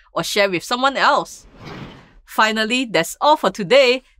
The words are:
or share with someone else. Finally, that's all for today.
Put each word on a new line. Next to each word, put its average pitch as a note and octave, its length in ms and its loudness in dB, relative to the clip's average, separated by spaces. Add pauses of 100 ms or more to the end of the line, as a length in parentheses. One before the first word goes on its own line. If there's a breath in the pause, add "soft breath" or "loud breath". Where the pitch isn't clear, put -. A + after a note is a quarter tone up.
(120)
or E3 100 -4
share G3+ 280 0
with E3+ 120 -4
someone B3+ 340 -2
else. A3+ 500 -2 (800 soft breath)
Finally, A3 600 0
that's E3 360 -2
all D4+ 160 4
for G3 140 -2
today. B3 520 2 (180)